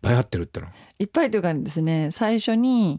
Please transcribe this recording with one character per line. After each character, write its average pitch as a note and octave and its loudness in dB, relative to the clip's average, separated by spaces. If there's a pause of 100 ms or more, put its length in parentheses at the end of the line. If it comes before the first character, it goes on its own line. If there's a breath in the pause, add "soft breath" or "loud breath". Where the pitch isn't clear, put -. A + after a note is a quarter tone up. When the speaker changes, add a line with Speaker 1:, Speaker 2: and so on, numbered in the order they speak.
Speaker 1:
ぱ G#2+ 2
い - 4
遭 B2 4
っ A2+ -2
て - -6
る F2 -6
っ - -8
て - -12
の - -10
は。 F2+ -18 (260 loud breath)
Speaker 2:
い G3+ -4
っ - -2
ぱ D#4+ 0
い A#3+ 0
と G#3+ 0
い - -2
う - -2
か E3+ 0
で C#3+ -4
す D#3+ -2
ね、 D#3+ 0
最 A3+ 0
初 A3+ 0
に A3+ 2